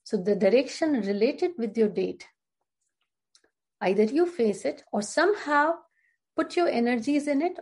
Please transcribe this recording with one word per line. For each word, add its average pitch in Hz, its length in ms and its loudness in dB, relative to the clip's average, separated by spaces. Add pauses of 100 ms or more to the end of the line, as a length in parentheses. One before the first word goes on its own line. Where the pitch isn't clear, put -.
So - 120 -4
the 196 200 0
direction 254 640 2
related 220 560 0
with 226 180 -6
your 220 140 2
date, 185 360 -6 (1600)
either 196 220 4
you 277 200 2
face 226 400 -2
it - 260 -6
or 208 120 -2
somehow 302 720 0 (600)
put 320 200 -4
your 339 120 2
energies 247 600 0
in 285 140 0
it 359 200 -4